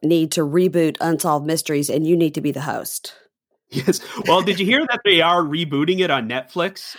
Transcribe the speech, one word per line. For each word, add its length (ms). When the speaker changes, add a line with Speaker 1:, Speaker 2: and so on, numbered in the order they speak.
Speaker 1:
need 300
to 80
reboot 600
Unsolved 460
Mysteries 420
and 160
you 100
need 200
to 60
be 100
the 100
host. 540
Speaker 2:
Yes. 280
Well, 160
did 160
you 80
hear 240
that 120
they 180
are 200
rebooting 600
it 100
on 180
Netflix, 680